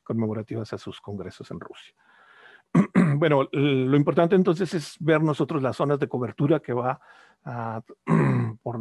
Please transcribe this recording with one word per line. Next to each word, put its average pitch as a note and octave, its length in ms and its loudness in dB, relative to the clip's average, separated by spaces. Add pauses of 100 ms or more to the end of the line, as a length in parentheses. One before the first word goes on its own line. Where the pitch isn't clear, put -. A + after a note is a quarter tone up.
conmemorativas A2 720 -6
a G2+ 40 -6
sus - 220 -14
congresos F#2+ 520 -12
en F2 80 -12
Rusia. - 340 -18 (800)
<clears throat> G3 180 4 (260)
Bueno, D3 340 2
lo C#3 460 2
importante E3+ 380 4
entonces F3+ 380 2
es D#3+ 260 -8
ver D#3 220 2
nosotros D#3 400 0
las B2+ 140 -2
zonas C#3 240 0
de C#3 80 -2
cobertura C#3 520 -2
que B2+ 140 -8
va B2 260 -4 (440)
a, A2+ 400 -8 (240)
<clears throat> C3 560 0
por A#2 180 -6